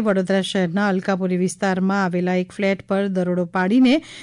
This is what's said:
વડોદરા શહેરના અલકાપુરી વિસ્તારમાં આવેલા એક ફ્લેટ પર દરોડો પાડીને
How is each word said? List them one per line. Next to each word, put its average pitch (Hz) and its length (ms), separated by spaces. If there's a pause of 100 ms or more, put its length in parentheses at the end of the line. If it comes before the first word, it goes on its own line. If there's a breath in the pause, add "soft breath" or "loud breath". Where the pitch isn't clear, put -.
વડોદરા 190 380
શહેરના 185 460
અલકાપુરી 185 480
વિસ્તારમાં 190 680
આવેલા 180 320
એક 180 200
ફ્લેટ 196 320
પર 196 200
દરોડો 180 380
પાડીને 214 460 (300 loud breath)